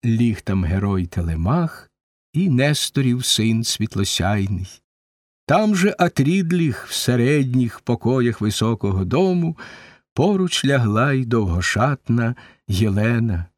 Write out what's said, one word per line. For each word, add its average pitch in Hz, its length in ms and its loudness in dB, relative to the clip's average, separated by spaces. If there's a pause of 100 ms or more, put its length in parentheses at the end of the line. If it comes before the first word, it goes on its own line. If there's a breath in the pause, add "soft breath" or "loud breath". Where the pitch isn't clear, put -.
Ліг 117 360 0
там 95 240 -2
герой 95 400 0
Телемах 87 840 -4 (420)
і 185 160 0
Несторів 131 760 0
син 113 380 0
світлосяйний. 98 1160 -4 (640)
Там 208 300 2
же 190 240 2
Атрід 170 540 2
ліг 165 360 -2
в - 40 -10
середніх 127 880 0
покоях 120 600 0
високого 101 640 0
дому, 170 520 0 (560 loud breath)
поруч 185 520 0
лягла 127 480 2
й 131 120 0
довгошатна 113 1120 0 (320 loud breath)
Єлена 104 760 0 (120)